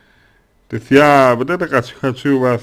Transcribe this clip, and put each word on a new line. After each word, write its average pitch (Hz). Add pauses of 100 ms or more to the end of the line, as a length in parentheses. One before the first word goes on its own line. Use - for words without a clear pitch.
(680)
То 117
есть -
я 139
вот 127
это 175
хочу, 131
хочу 135
вас, 123